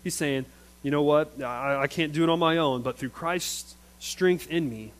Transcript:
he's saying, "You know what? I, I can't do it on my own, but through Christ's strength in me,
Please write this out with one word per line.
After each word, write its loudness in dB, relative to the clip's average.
he's -6
saying, -2
"You -2
know 2
what? 2
I, -2
I 0
can't -2
do 2
it 4
on 2
my 4
own, 0
but -4
through -6
Christ's -6
strength 0
in 0
me, -10